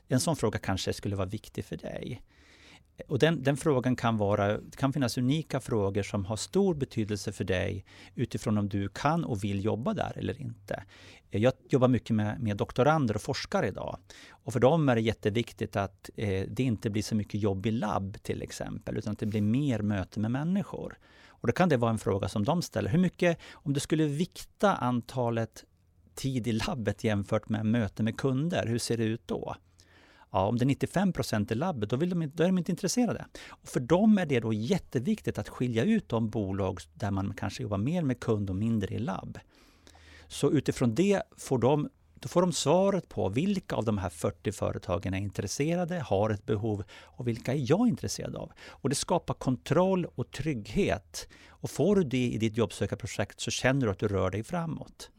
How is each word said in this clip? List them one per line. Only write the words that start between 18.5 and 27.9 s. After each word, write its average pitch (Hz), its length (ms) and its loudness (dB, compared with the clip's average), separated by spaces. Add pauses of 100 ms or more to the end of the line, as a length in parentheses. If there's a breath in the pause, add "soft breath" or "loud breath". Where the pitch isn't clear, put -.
utan - 160 -4
att 104 60 -8
det 110 80 -4
blir 104 160 0
mer 117 400 2
möte 101 380 -2
med 110 100 0
människor. 160 680 -4 (300 loud breath)
Och - 180 -10
då 117 60 4
kan - 160 4
det 131 80 4
vara 117 140 4
en 107 80 2
fråga 101 300 0
som 104 160 0
de 156 180 2
ställer. 98 280 -2
Hur 160 80 4
mycket, 175 400 2 (140)
om - 200 -4
du 139 80 0
skulle 156 260 2
vikta 170 680 0
antalet 120 880 -2 (500)
tid 131 320 -2
i 117 60 0
labbet 110 520 -2
jämfört 107 440 0
med 107 180 0
möte 110 360 0